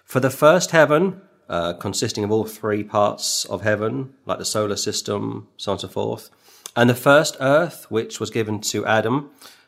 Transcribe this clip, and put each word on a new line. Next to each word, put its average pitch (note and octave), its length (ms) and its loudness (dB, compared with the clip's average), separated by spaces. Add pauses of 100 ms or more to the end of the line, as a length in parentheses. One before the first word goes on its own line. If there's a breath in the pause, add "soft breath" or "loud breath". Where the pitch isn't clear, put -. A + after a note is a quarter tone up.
"For - 140 -2
the B2+ 120 2
first E3+ 400 4
heaven," D#3+ 500 4 (260)
uh, F2 260 -2
consisting G#2+ 500 -4
of G2+ 80 -2
all A2 140 2
three G#2 380 -4
parts - 600 -2
of F#2 160 -8
heaven, A2 540 -2 (100)
like F#2+ 140 -6
the - 60 -10
solar G#2 320 -2
system, G#2 680 -6 (120)
so - 140 -6
on F#2+ 40 0
and F2+ 60 -8
so F#2+ 60 -10
forth, A2 440 -6 (440 loud breath)
"and A#2+ 140 6
the A#2+ 60 2
first C#3+ 440 4
earth," D3 500 0
which A2 300 -4
was G#2+ 120 -6
given G#2+ 300 -4
to - 260 -6
Adam A2+ 420 0 (380 loud breath)